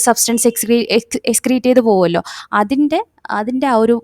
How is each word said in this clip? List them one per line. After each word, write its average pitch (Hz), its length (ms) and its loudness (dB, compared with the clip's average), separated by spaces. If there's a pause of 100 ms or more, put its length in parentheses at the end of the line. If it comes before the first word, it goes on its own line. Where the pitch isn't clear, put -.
സബ്സ്റ്റൻസ് 233 440 0
എക്സ്ക്രീ-, 233 360 -2 (100)
എക്സ്-, - 240 -4 (120)
എക്സ്ക്രീറ്റ് 254 360 0
ചെയ്ത് 247 200 4
പോവുമല്ലോ, 175 340 2 (380)
അതിൻ്റെ, 285 400 0 (380)
അതിൻ്റെ 254 340 -4
ആ - 100 2
ഒരു 233 100 2 (100)